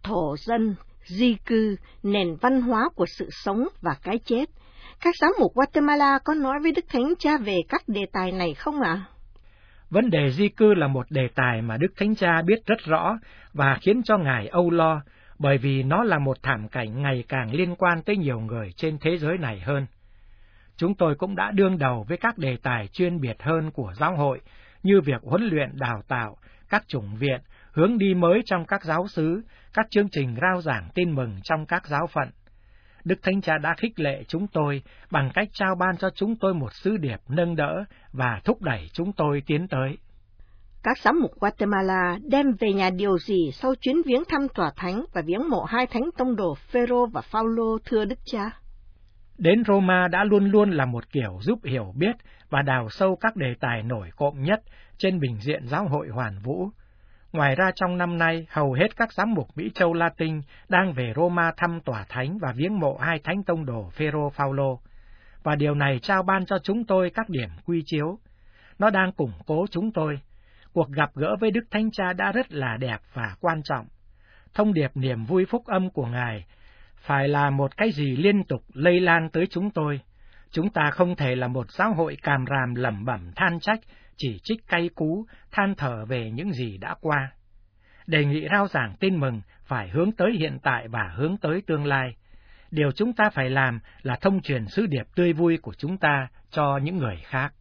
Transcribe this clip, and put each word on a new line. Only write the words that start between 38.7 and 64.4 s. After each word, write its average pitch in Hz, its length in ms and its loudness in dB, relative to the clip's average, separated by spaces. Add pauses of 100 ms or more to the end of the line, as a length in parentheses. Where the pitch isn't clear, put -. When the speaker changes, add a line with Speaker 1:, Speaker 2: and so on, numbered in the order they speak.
Speaker 2:
chúng 185 200 -4
tôi 143 340 0
tiến 160 220 0
tới. 135 300 -4 (840)
Speaker 1:
Các 233 160 0
giám 294 220 4
mục 240 100 0 (100)
Guatemala 190 800 0 (120)
đem 277 300 4
về 214 120 2
nhà 190 180 2
điều 185 280 0
gì 175 340 0
sau 262 280 -2
chuyến 262 160 0 (100)
viếng 254 220 2
thăm 285 260 0
tòa 160 220 -2
thánh 190 360 -4
và 170 140 -4
viếng 214 220 -2
mộ 220 160 0
hai 240 220 -2
thánh 247 320 -4
tông 254 180 0
đồ 180 180 -2
Phêrô 247 520 0
và 220 140 -6
Phaolô, 226 640 -2
thưa 214 200 0
Đức 226 200 -4
Cha? 214 260 -6 (880)
Speaker 2:
Đến 208 260 6
Roma 185 440 4
đã 180 160 0
luôn 202 260 4
luôn 208 200 6
là 147 140 2
một 120 260 -6
kiểu 104 300 -4
giúp 202 240 -2
hiểu 117 320 -4
biết 202 200 0 (340)
và 139 120 2
đào 131 280 0
sâu 190 300 0
các 220 160 0
đề 131 240 -4
tài 120 220 -2
nổi 110 340 -6
cộm 143 260 -2
nhất 196 200 0 (360)
trên 185 220 0
bình 120 200 -2
diện 139 260 -4
giáo 160 220 -2
hội 147 200 -2
hoàn 110 300 -6
vũ. 165 320 -4 (640)
Ngoài 143 220 2
ra, 185 200 2
trong 180 240 -2
năm 175 200 -2
nay, 165 320 0
hầu 143 220 0
hết 170 240 2
các 226 160 -2
giám 214 220 0
mục 143 220 -2
Mỹ 185 180 -6
Châu 170 180 2
Latin 165 480 -2 (280)
đang 180 240 2
về 123 240 -4
Roma 170 400 2
thăm 170 240 -2
tòa 113 280 -6
thánh 139 300 -6
và 139 180 -4
viếng 185 240 -2
mộ 147 160 2
hai 160 220 -2
thánh 185 240 -4
tông 165 240 -2
đồ 110 240 -6
Phêrô 147 400 -2
Phaolô. 139 500 -2 (600)